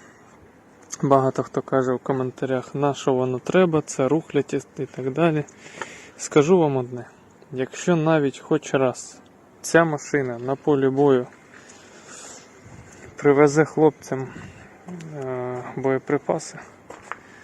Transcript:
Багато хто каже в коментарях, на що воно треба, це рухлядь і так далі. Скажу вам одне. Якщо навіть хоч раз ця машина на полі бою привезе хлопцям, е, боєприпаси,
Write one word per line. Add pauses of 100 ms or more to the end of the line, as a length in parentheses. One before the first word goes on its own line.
(1040)
Багато
хто
каже
в
коментарях,
на
що
воно
треба,
це
рухлядь (120)
і
так
далі. (720)
Скажу
вам
одне. (460)
Якщо
навіть
хоч
раз (400)
ця
машина
на
полі
бою (1900)
привезе
хлопцям, (840)
е, (120)
боєприпаси, (840)